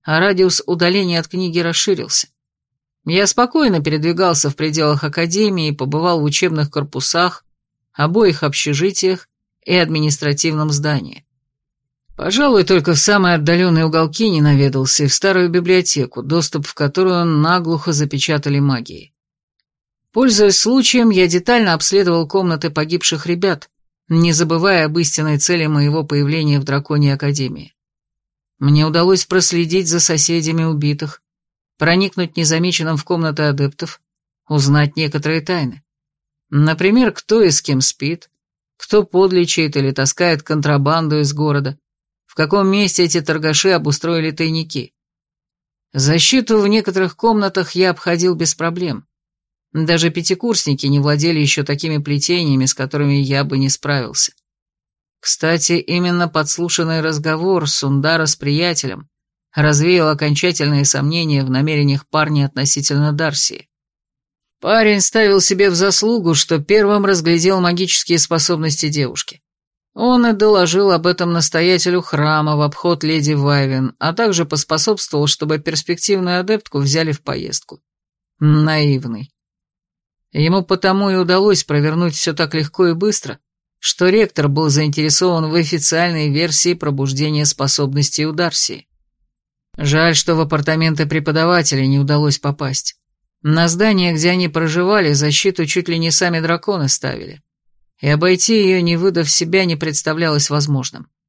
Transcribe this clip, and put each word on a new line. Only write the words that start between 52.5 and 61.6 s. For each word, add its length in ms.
с 100
которыми 400
я 280
бы 160
не 100
справился. 640
Кстати, 520
именно 560
подслушанный 720
разговор 680
Сундара 580
с 100
приятелем 720
развеял 560
окончательные 760
сомнения 580
в 80
намерениях 580